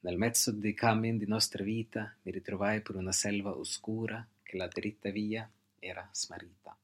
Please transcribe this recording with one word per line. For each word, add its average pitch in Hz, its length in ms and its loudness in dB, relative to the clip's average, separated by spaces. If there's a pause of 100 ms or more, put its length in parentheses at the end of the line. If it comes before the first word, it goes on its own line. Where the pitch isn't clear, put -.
"Nel 90 160 -2
mezzo 117 340 4
dei 104 220 0
cammin 113 460 4
di 104 80 0
nostra 104 360 2
vita 110 480 -2 (120)
mi 95 80 -6
ritrovai 101 520 0
per 98 120 -8
una 95 160 -2
selva 101 440 0
oscura 110 680 -4 (180)
che - 140 -8
la 92 100 -2
dritta 104 440 -4
via 107 360 -2 (320)
era - 320 -10
smarrita." - 720 -10